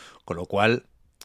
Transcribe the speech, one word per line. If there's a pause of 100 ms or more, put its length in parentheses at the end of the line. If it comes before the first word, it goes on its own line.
(260)
con
lo
cual, (400)